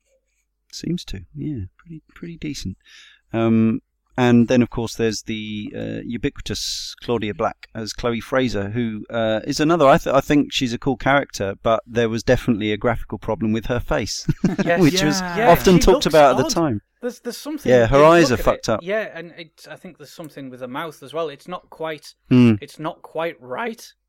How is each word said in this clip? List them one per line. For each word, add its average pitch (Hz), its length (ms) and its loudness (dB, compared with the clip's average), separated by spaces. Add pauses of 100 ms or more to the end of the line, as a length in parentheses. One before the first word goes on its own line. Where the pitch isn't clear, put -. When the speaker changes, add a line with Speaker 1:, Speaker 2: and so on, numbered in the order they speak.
(720)
Speaker 1:
Seems - 340 -8
to, 185 180 -12 (100)
yeah. 143 300 -8 (120)
Pretty, 165 260 -20 (120)
pretty 170 240 -16
decent. 147 400 -10 (540)
Um, 113 500 2 (360)
and 120 300 4
then, 127 140 4
of 113 80 0
course, 113 240 -6
there's 113 300 -4
the, 107 520 -10
uh, 110 280 -8
ubiquitous - 1000 -8
Claudia 107 320 -4
Black - 400 -6
as 113 180 -10
Chloe 117 280 -4
Fraser, 107 500 -2
who, 110 400 -4
uh, 110 340 -2
is 143 160 -4
another, 156 260 4
I 151 120 8
th-, 131 160 -4
I 139 80 4
think 147 300 0
she's 123 200 -2
a 120 60 -6
cool 131 180 -2
character, 110 680 -2
but 113 240 0
there 117 220 -2
was 113 140 -4
definitely 107 500 0
a 104 60 -4
graphical 117 400 -4
problem 110 340 -4
with 113 140 -2
her 123 140 -2
face, - 460 -4 (180)
<laughs> 185 200 0
Speaker 2:
Yes. 170 160 2
Speaker 1:
which 156 220 4
was - 180 0
Speaker 3:
Yeah. 180 300 0
Speaker 1:
often 180 240 6
Speaker 2:
She 170 60 8
Speaker 1:
talked 190 140 6
Speaker 2:
looks 285 120 0
Speaker 1:
about 147 260 6
at - 60 0
the 262 60 2
Speaker 2:
odd. 320 60 -4
Speaker 1:
time. 151 320 -2 (200)
Speaker 2:
There's, 240 180 -8
there's 233 160 -10
something - 340 -6
Speaker 1:
Yeah, 120 180 6
her 131 100 4
Speaker 2:
you 147 60 8
Speaker 1:
eyes 165 260 8
Speaker 2:
look 117 80 0
Speaker 1:
are - 40 -4
Speaker 2:
at - 40 -2
Speaker 1:
fucked - 220 0
Speaker 2:
it, 117 40 2
Speaker 1:
up. 104 100 -2
Speaker 2:
yeah, 190 300 -6
and 165 200 -14
it, 156 380 -20
I 151 60 -18
think 165 220 -20
there's 139 140 -20
something 143 360 -16
with 123 120 -16
the 127 80 -10
mouth 147 340 -10
as 131 100 -20
well. 156 160 -4
It's 139 180 -16
not 175 220 -14
quite, 156 460 -12 (160)
Speaker 1:
Hmm. 123 320 6
Speaker 2:
it's - 160 -20
not 156 240 -10
quite 160 380 -8
right. 170 520 -12 (160)